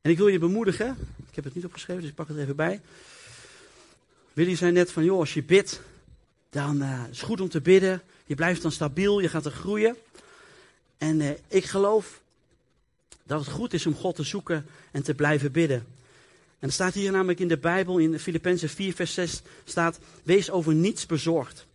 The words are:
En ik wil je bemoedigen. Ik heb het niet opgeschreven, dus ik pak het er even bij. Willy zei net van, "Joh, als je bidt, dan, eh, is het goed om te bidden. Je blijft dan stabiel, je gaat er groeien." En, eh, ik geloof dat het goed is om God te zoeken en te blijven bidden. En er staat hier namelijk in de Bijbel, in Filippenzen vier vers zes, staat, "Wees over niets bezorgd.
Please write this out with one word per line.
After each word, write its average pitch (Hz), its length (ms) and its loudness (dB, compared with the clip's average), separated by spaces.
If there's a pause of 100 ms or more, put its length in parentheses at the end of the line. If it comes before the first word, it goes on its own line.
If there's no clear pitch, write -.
En 156 100 0
ik 170 60 6
wil 202 120 6
je 190 100 4
bemoedigen. 214 580 0 (320)
Ik - 60 -20
heb 143 100 -10
het 135 100 -12
niet 175 100 -10
opgeschreven, 180 380 -10
dus 151 80 -10
ik 147 60 -18
pak 156 120 -10
het 151 80 -10
er 147 60 -6
even 139 140 -6
bij. 175 240 -2 (1500)
Willy 175 240 2
zei 175 160 2
net 175 200 4
van, 160 120 0
"Joh, 185 140 4
als 156 160 -2
je 151 80 -4
bidt, 190 380 2 (720)
dan, 143 320 -2
eh, 135 280 -4
is 120 100 -14
het - 60 -10
goed 214 140 -4
om 190 80 -2
te 160 120 -4
bidden. 185 420 4 (240)
Je 147 80 -4
blijft 165 280 0
dan 160 100 -2
stabiel, 190 480 0
je 175 80 0
gaat 156 160 -4
er 147 80 -6
groeien." 214 440 0 (1040)
En, 156 220 0
eh, 143 100 0 (180)
ik 190 160 2
geloof 202 560 0 (1000)
dat 151 180 -4
het 139 140 -8
goed 233 180 -6
is 165 140 -2
om 156 80 0
God 175 220 -4
te 165 60 -6
zoeken 156 440 -6 (240)
en 139 120 -6
te 147 120 -2
blijven 147 380 2
bidden. 139 340 0 (720)
En 165 100 -6
er 135 40 -2
staat 185 220 0
hier 196 180 -2
namelijk 185 280 2
in 180 80 0
de 165 100 2
Bijbel, 180 400 0
in 160 200 2
Filippenzen 170 500 -2
vier 190 260 -6
vers 170 200 -4
zes, 175 280 -4 (220)
staat, 165 340 -2 (240)
"Wees 185 280 4
over 165 240 2
niets 175 320 0
bezorgd. 160 680 -2